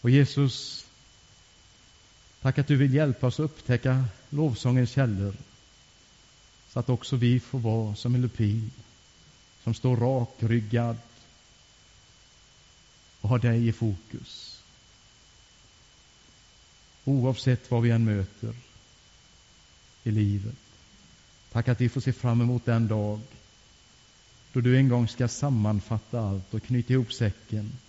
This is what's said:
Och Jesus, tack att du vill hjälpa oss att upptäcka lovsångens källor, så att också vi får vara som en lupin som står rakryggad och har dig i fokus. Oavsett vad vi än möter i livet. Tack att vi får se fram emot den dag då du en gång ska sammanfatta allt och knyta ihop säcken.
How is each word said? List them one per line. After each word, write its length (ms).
Och 80
Jesus, 760
tack 160
att 100
du 80
vill 180
hjälpa 340
oss 120
att 40
upptäcka 640
lovsångens 640
källor, 440
så 100
att 100
också 260
vi 240
får 200
vara 360
som 200
en 60
lupin 500
som 100
står 240
rakryggad 1000
och 80
har 100
dig 280
i 60
fokus. 880
Oavsett 680
vad 100
vi 100
än 140
möter 500
i 80
livet. 440
Tack 160
att 140
vi 80
får 120
se 120
fram 280
emot 240
den 220
dag 320
då 80
du 160
en 120
gång 180
ska 200
sammanfatta 920
allt 340
och 100
knyta 300
ihop 200
säcken. 580